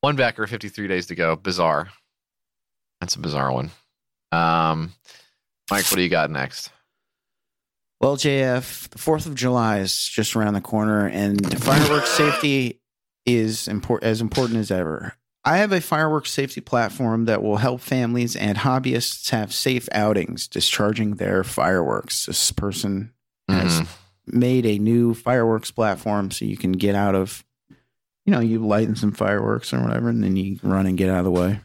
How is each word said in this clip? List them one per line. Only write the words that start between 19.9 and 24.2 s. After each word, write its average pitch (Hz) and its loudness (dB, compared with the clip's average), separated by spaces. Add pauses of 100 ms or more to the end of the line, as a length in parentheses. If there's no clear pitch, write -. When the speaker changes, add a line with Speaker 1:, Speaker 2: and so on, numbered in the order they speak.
Speaker 2:
outings 104 0
discharging 104 0
their 98 0
fireworks. 80 0
This - -2
person 101 -4 (380)
has 92 2
Speaker 1:
Mm-hmm. - -6